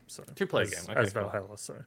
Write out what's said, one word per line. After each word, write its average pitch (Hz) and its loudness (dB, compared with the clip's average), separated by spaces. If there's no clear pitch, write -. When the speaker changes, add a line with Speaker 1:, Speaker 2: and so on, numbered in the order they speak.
Speaker 1:
So - -12
Speaker 2:
Two-player 151 4
Speaker 1:
as, 95 -2
Speaker 2:
game. - -4
Speaker 1:
as 117 8
Speaker 2:
Okay, 104 0
cool. 101 0
Speaker 1:
Valhalla. 104 -4
So - -10